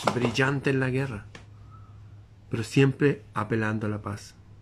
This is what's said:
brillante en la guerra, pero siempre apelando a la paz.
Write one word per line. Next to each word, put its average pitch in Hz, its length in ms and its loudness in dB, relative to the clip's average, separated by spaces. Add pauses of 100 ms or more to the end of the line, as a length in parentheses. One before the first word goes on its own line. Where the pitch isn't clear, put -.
(120)
brillante 135 560 0
en 135 100 0
la 131 100 0
guerra, 127 360 -4 (1200)
pero 117 140 -4
siempre 135 600 4 (100)
apelando 107 540 -2
a - 20 -2
la 104 120 -6
paz. 104 340 -10 (260)